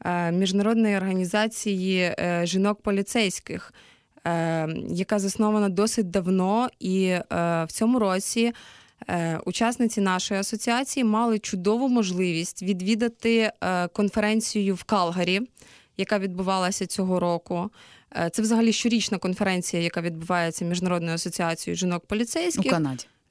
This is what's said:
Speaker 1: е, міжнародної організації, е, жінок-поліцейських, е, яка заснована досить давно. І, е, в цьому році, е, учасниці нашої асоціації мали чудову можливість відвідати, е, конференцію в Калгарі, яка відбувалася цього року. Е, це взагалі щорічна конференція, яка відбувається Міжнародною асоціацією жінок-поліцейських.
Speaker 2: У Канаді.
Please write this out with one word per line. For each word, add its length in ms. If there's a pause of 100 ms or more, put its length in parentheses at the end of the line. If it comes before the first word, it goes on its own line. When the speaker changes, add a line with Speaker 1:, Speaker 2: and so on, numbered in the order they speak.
Speaker 1:
е, 260
міжнародної 640
організації, 1040 (200)
е, 260
жінок-поліцейських, 1300 (540)
е, 400 (220)
яка 300
заснована 500
досить 400
давно. 600 (100)
І, 260
е, 180 (420)
в 60
цьому 280
році, 520 (580)
е, 360
учасниці 560
нашої 380
асоціації 640
мали 360
чудову 500
можливість 720
відвідати, 880 (120)
е, 240
конференцію 880
в 80
Калгарі, 580 (560)
яка 220
відбувалася 640
цього 340
року. 500 (480)
Е, 160
це 80
взагалі 320
щорічна 440
конференція, 640
яка 180
відбувається 640
Міжнародною 500
асоціацією 600
жінок-поліцейських. 880
Speaker 2:
У 40
Канаді. 360 (260)